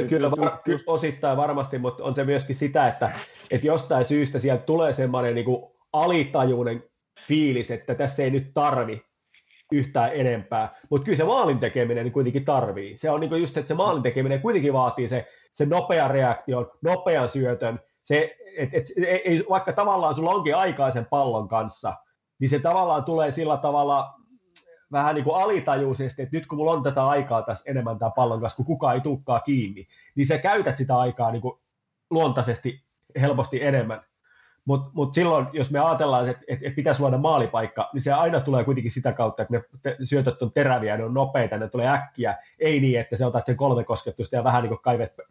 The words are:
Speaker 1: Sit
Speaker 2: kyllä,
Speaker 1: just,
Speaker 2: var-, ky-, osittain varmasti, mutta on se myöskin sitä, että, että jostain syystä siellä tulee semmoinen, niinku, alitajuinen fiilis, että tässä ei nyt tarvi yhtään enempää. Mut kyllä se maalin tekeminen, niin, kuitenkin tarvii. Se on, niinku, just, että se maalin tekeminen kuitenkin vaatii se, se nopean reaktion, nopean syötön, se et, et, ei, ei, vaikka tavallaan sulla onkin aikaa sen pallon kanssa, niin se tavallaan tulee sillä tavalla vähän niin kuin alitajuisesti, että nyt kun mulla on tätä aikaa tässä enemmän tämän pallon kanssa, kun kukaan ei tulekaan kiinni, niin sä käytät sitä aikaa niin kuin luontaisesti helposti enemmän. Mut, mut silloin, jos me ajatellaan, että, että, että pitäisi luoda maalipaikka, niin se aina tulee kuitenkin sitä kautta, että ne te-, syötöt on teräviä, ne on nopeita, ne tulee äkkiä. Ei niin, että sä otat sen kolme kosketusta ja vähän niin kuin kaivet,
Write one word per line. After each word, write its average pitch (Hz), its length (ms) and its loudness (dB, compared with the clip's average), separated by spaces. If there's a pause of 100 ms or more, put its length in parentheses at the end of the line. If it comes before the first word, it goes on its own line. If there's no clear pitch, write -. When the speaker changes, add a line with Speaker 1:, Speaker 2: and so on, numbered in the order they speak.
Speaker 1:
Sit 127 80 -2
Speaker 2:
kyllä, 147 180 2
Speaker 1:
just, 143 140 0
Speaker 2:
var-, - 220 0
ky-, 170 240 -2
osittain 151 500 0
varmasti, 143 420 -2
mutta 123 240 -4
on 131 120 -4
se 139 80 0
myöskin 135 320 -2
sitä, 143 320 2
että, 110 320 -2 (320)
että 127 160 0
jostain 147 380 2
syystä 139 340 0
siellä 127 220 0
tulee 156 320 2
semmoinen, 127 420 0
niinku, 120 400 -2 (180)
alitajuinen 139 880 0 (440)
fiilis, 143 440 2
että 117 240 -6
tässä 139 280 -2
ei 131 80 0
nyt 135 220 -2
tarvi 127 520 0 (680)
yhtään 143 420 0
enempää. 117 560 -2 (200)
Mut 139 140 0
kyllä 165 140 0
se 160 60 2
maalin 180 360 2
tekeminen, 120 440 0
niin, 120 100 -4
kuitenkin 135 320 0
tarvii. 107 520 -2
Se 156 120 -4
on, 151 100 0
niinku, 160 160 -2
just, 160 220 -2
että 139 100 -4
se 160 60 -2
maalin 170 300 0
tekeminen 131 380 0
kuitenkin 160 320 2
vaatii 127 360 0
se, 120 180 -4 (260)
se 147 120 0
nopean 160 460 2
reaktion, 123 600 0 (100)
nopean 165 480 0
syötön, 120 500 -2 (240)
se 151 320 0 (220)
et, 135 160 -2
et, 151 120 0 (120)
ei, 180 320 2
ei, 165 200 2
vaikka 185 240 0
tavallaan 185 420 2
sulla 160 160 0
onkin 156 240 0
aikaa 151 360 0
sen 117 140 -4
pallon 120 420 0
kanssa, 110 460 -4 (460)
niin 135 100 2
se 143 100 2
tavallaan 170 440 2
tulee 156 280 0
sillä 151 260 0
tavalla 143 560 0 (800)
vähän 147 240 0
niin 143 100 -2
kuin 160 160 2
alitajuisesti, 139 800 0
että 135 160 -6
nyt 160 100 -8
kun 151 100 -6
mulla 156 140 2
on 151 120 0
tätä 135 240 0
aikaa 135 340 2
tässä 117 300 -8
enemmän 117 280 -4
tämän 113 160 0
pallon 117 260 2
kanssa, 113 160 -4
kun 131 80 -2
kukaan 143 300 2
ei 131 60 -2
tulekaan 135 440 -2
kiinni, 104 420 -2 (280)
niin 139 120 2
sä 156 100 2
käytät 185 400 0
sitä 131 200 2
aikaa 120 340 0
niin 117 100 -4
kuin 123 180 -8 (500)
luontaisesti 131 720 0 (400)
helposti 135 420 0
enemmän. 120 380 0 (640)
Mut, 139 280 -2
mut 139 200 -2
silloin, 160 400 2
jos 139 180 -2
me 143 80 0
ajatellaan, 147 500 2
että, 123 180 -8
että, 135 200 -6
että 131 80 -6
pitäisi 139 260 0
luoda 131 160 2
maalipaikka, 117 760 0
niin 135 80 -4
se 139 120 0
aina 165 260 2
tulee 135 240 0
kuitenkin 120 280 -2
sitä 123 220 -2
kautta, 117 300 -2
että 120 140 -4
ne 113 60 -8 (180)
te-, 127 220 -6
syötöt 131 380 0
on 113 100 0
teräviä, 123 460 2
ne 113 60 -4
on 113 100 -4
nopeita, 131 440 0
ne 110 120 -4
tulee 120 180 -2
äkkiä. 127 500 -2 (220)
Ei 156 200 2
niin, 131 200 4
että 117 160 -4
sä 123 120 2
otat 120 180 -2
sen 123 120 0
kolme 123 260 2
kosketusta - 520 -6
ja 117 80 0
vähän 123 200 2
niin 110 60 -2
kuin 110 120 -6
kaivet, 120 320 0 (180)